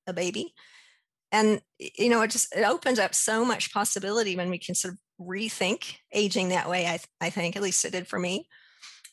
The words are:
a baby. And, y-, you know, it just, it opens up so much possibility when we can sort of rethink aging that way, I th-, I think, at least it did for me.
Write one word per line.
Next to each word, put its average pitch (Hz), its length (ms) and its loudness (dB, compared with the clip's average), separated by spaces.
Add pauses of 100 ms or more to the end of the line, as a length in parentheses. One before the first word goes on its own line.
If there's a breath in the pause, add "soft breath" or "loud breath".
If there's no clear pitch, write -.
a 185 80 -6
baby. 180 400 -4 (800 soft breath)
And, 214 300 4 (180)
y-, - 180 -10
you 240 120 4
know, 233 120 6
it 220 100 2
just, - 240 -2
it 214 80 2
opens 247 360 2
up 190 160 2
so 220 280 2
much - 300 0
possibility 208 640 0
when 180 140 -2
we 180 100 -4
can - 160 -6
sort 180 180 -2
of 196 60 -16 (200)
rethink 196 760 -4 (180)
aging 196 360 2
that 180 200 0
way, 180 160 0
I 170 120 -2
th-, - 100 -12 (140)
I 170 100 0
think, 175 240 -2
at 202 80 -4
least 185 220 0
it 160 60 -6
did 180 160 -6
for 196 120 -4
me. 180 280 -4 (640 loud breath)